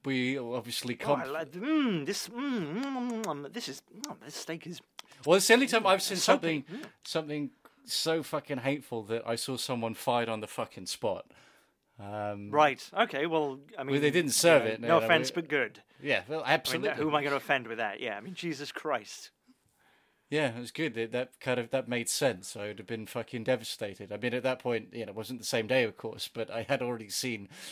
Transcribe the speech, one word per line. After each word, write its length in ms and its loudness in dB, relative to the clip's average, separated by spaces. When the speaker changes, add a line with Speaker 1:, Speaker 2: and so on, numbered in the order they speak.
Speaker 1:
we 320 0
obviously 640 -4
Speaker 2:
Oh, 40 -6
Speaker 1:
comp- 180 4
Speaker 2:
I 40 -6
like, 240 -6
mm, 540 2
this, 220 -4
mm, 480 -2
mm, 80 -2
mm, 400 -4
mm, 300 -6
this 160 -8
is, 120 -12
mm, 80 -12
this 100 -14
steak 320 -10
is 140 -12
Speaker 1:
Well, 120 8
it's 100 4
the 60 12
only 140 8
time 200 4
I've 140 6
seen 160 -2
Speaker 2:
soapy. 480 4
Speaker 1:
something, 160 -10
Speaker 2:
Mm. 40 -10
Speaker 1:
something 440 -2
so 380 0
fucking 360 -4
hateful 440 -2
that 220 -2
I 100 0
saw 200 -4
someone 380 -2
fired 360 2
on 120 -2
the 60 -8
fucking 400 -8
spot. 400 -2
Um, 520 -8
Speaker 2:
Right. 420 4
Okay. 340 0
Well, 320 -2
I 60 -8
mean, 100 0
Speaker 1:
well, 80 2
they 100 4
didn't 200 2
serve 320 8
Speaker 2:
you 60 2
know, 40 0
Speaker 1:
it, 80 -6
Speaker 2:
no 60 -2
Speaker 1:
you 120 8
know, 60 2
Speaker 2:
offense, 260 4
Speaker 1:
we 100 -4
Speaker 2:
but 80 -10
good. 320 0
Speaker 1:
Yeah. 260 2
Well, 140 -4
Speaker 2:
I 60 -4
mean, 80 6
Speaker 1:
absolutely. 400 -2
Speaker 2:
who 120 0
am 80 2
I 80 2
gonna 140 2
offend 300 0
with 100 -6
that? 240 -4
Yeah. 160 -4
I 20 -8
mean, 140 -12
Jesus 400 -6
Christ. 560 -6
Speaker 1:
Yeah, 280 0
it 20 -8
was 120 -10
good. 260 -4
It, 140 -2
that 280 -4
kind 200 0
of, 100 -4
that 180 0
made 220 -2
sense. 460 0
I 120 -6
would 120 -8
have 80 -14
been 180 -6
fucking 380 -6
devastated. 680 -2
I 60 -6
mean, 160 -2
at 80 -2
that 160 0
point, 340 -2
you 140 -6
know, 60 -12
it 40 -14
wasn't 240 -8
the 60 -12
same 220 0
day, 160 6
of 120 -2
course, 320 -8
but 220 -6
I 140 -4
had 180 0
already 280 -4
seen 400 -4